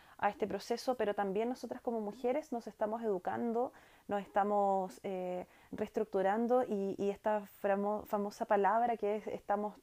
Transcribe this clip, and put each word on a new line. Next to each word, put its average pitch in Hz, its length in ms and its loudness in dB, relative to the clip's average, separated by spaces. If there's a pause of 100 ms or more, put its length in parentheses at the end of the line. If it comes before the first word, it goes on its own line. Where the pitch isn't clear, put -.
(180)
a 202 100 2
este 202 180 -2
proceso, 233 500 -2
pero 208 180 0
también 202 340 0
nosotras 247 320 -6
como 233 200 -2
mujeres 247 520 -2
nos 233 140 -6
estamos 220 360 -4
educando, 226 720 0 (340)
nos 202 140 -2
estamos, 196 840 2
eh, 185 420 -4 (240)
reestructurando 214 920 2
y, 196 360 -2
y 202 100 0
esta 214 320 0 (220)
framo-, 202 440 0
famosa 208 380 -2
palabra 220 540 4
que 208 180 0
es, 214 120 -8
estamos 208 540 -2